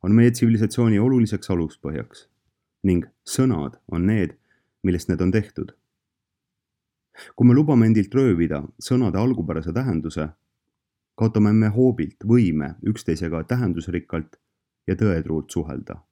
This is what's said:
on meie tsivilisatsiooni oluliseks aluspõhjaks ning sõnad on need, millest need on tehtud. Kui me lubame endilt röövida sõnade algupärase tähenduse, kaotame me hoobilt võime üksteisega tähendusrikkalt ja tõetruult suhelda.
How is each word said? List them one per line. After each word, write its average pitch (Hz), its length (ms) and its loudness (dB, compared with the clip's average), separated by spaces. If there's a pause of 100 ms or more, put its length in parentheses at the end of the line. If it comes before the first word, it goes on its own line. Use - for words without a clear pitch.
on 95 100 0
meie 120 180 6
tsivilisatsiooni 113 680 0
oluliseks 117 500 0
aluspõhjaks 80 760 -6 (560)
ning 90 240 2 (180)
sõnad 95 540 -2 (120)
on 85 140 -2
need, 104 320 0 (460)
millest 90 260 -2
need 85 140 0
on 92 80 2
tehtud. - 420 -4 (1600)
Kui 123 160 4
me 120 80 8
lubame 139 320 4
endilt 107 240 2
röövida 85 460 0 (180)
sõnade 117 400 -2
algupärase 85 560 -2
tähenduse, 82 540 -4 (920)
kaotame 110 320 2
me 107 240 4
hoobilt 120 560 0
võime 80 460 2 (100)
üksteisega 82 640 -4
tähendusrikkalt 87 880 -4 (480)
ja 95 100 -2
tõetruult 80 540 -2
suhelda. 69 480 -8 (140)